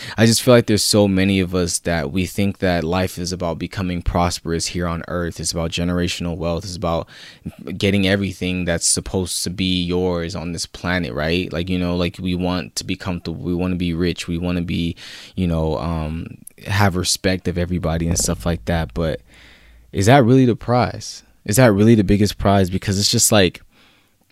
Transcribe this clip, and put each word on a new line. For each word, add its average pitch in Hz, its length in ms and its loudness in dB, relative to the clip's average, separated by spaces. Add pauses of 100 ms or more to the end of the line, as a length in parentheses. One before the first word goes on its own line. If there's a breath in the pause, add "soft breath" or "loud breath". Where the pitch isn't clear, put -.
(160 loud breath)
I 110 100 6
just 113 160 4
feel 127 120 6
like 120 120 6
there's 104 180 2
so 104 240 4
many 95 320 2
of 90 140 -2
us 87 260 0
that 80 320 -2
we 92 140 0
think 101 320 -2
that 87 260 0
life 92 340 -2
is 90 140 -6
about 85 260 -4
becoming 90 440 -6
prosperous 87 640 -2
here 87 180 -4
on 85 220 -4
earth. 85 320 -6
It's 82 120 -4
about 82 180 -4
generational 87 680 -2
wealth. 85 280 -4
It's 90 120 -10
about 82 320 -4 (680 loud breath)
getting 98 300 2
everything 92 580 -2
that's 85 220 -2
supposed - 580 -2
to 92 60 -4
be 92 320 0
yours 87 540 -2
on 85 160 -8
this 80 140 -8
planet, 87 460 -4
right? 82 400 -2
Like, 87 160 -4
you 90 100 -2
know, 87 180 -2
like, 87 240 -2
we 90 140 -2
want 87 420 -4
to - 80 -8
be - 120 -4
comfortable. 87 460 -8
We 87 120 -2
wanna 90 220 0
be 87 180 -2
rich. 85 340 -2
We 85 100 -4
wanna 90 240 -2
be, 87 340 -4 (380 loud breath)
you 92 120 -2
know, 80 320 0
um, 80 600 -6 (280)
have 98 280 2
respect 92 540 -2
of 87 100 -2
everybody 82 480 -2
and 87 120 0
stuff - 280 -2
like 85 200 -2
that. 82 280 -2
But 80 280 -4 (680 soft breath)
is 98 140 0
that 131 180 8
really 131 220 6
the 113 100 2
prize? 107 640 -2 (220)
Is 104 120 -2
that 127 160 8
really 107 220 6
the 107 100 6
biggest 101 340 2
prize? 98 320 4
Because 95 280 -2
it's 101 120 0
just - 220 2
like, 95 300 4 (680 soft breath)